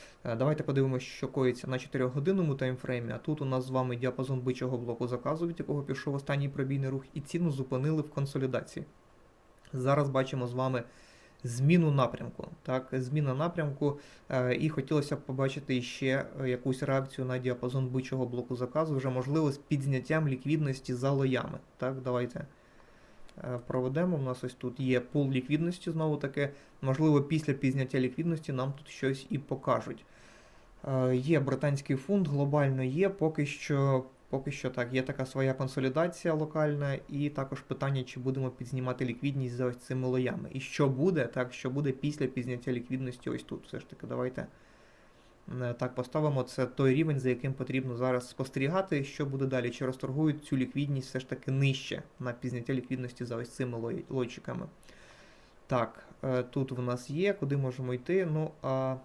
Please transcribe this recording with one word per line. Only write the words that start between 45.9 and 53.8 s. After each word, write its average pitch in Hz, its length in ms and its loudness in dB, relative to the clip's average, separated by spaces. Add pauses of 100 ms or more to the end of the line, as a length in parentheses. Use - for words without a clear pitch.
поставимо, 139 480 2
це 127 220 -2
той 131 280 4
рівень, 151 260 4
за 127 100 2
яким 131 240 0
потрібно 131 420 -2
зараз 123 340 0
спостерігати, 143 760 0
що 143 220 -4
буде 135 200 0
далі, 127 240 0
чи 131 160 -4
розторгують 143 600 0
цю 139 120 0
ліквідність 135 520 0
все 131 100 -4
ж 127 100 -6
таки 135 220 -4
нижче 135 520 0 (160)
на 123 140 -6
підзняття 123 400 -4
ліквідності 127 520 -4
за 120 100 -6
ось 120 140 -6
цими 120 280 -4
лой-, 117 320 -4